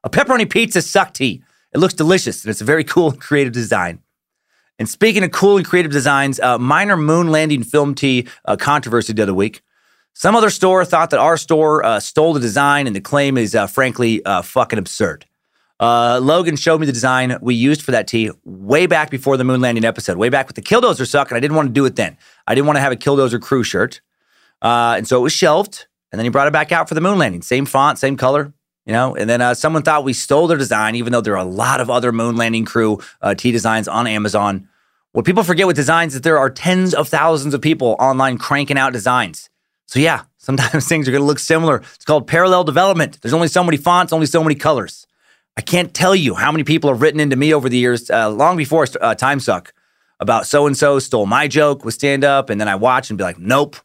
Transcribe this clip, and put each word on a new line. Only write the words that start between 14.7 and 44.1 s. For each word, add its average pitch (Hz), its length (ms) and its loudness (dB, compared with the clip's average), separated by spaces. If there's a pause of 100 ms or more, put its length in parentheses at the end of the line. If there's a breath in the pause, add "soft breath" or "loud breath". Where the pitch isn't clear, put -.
absurd. 87 480 -6 (520)
Uh, 120 440 2
Logan 165 340 0
showed 160 220 2
me 156 80 0
the 139 60 0
design 127 480 -2
we 123 140 0
used 139 260 2
for - 100 -8
that 113 160 0
tee 110 240 -2 (140)
way 101 420 0
back 156 220 0
before 135 300 -2
the 127 60 -2
moon 127 180 0
landing 117 220 0
episode, 95 340 -4
way 110 100 2
back 135 180 0
with - 100 -18
the 104 60 -14
Killdozer 202 440 2
suck, 139 240 0
and 123 60 -4
I 117 40 0
didn't 147 160 0
wanna 147 140 0
do 135 160 2
it 127 100 -2
then. 85 220 -4 (280 soft breath)
I 113 80 -2
didn't 139 120 2
wanna 147 140 2
have 135 120 0
a 120 40 -4
Killdozer 131 440 0
crew 123 220 -2
shirt. 101 380 -4 (600)
Uh, 117 360 2
and 104 120 -6
so 127 100 2
it 123 40 2
was 151 100 0
shelved, 175 540 0 (260)
and 98 60 -10
then 113 60 -4
he 120 60 -2
brought 139 160 0
it 147 60 0
back 151 200 -2
out 160 160 -2
for 170 60 -6
the 156 60 -2
moon 190 180 0
landing. 101 220 -2
Same 131 240 -2
font, 135 340 0
same 135 200 -2
color, 143 340 0 (320)
you 110 80 -6
know? 123 220 0
And 107 160 -4
then, 120 100 0
uh, 123 140 2
someone 156 280 -2
thought 151 220 0
we 135 80 -2
stole 151 340 2
their 165 120 2
design, 110 380 -2
even 120 160 -2
though 120 100 2
there 104 120 -2
are 92 120 -4
a 90 40 -8
lot 123 300 -2
of 117 80 -4
other 123 240 0
moon 117 240 -2
landing 113 300 -2
crew, 110 340 0 (220 loud breath)
uh, 101 120 2
tee 123 180 -2
designs 110 360 -2
on 117 180 -2
Amazon. 104 600 -2 (440)
What 117 120 -2
people 185 200 2
forget 175 220 2
with 175 100 0
designs 156 360 0
is 135 80 -8
that 127 40 -16
there 160 140 4
are 135 120 2
tens 185 420 0
of 147 160 -2
thousands 151 460 0
of 127 80 -4
people 143 360 0
online 131 380 0
cranking 139 400 -2
out 131 160 0
designs. 117 560 -4 (380)
So - 120 -4
yeah, 147 260 0 (120)
sometimes 131 500 -2
<laughs> - 20 -8
things 151 200 0
are - 40 0
gonna 143 120 2
look 143 140 0
similar. 160 400 0 (160 loud breath)
It's - 100 -20
called 151 220 0
parallel 180 380 2
development. 160 580 0
There's 117 100 -4
only 165 160 0
so 180 160 2
many 160 140 0
fonts, 175 340 2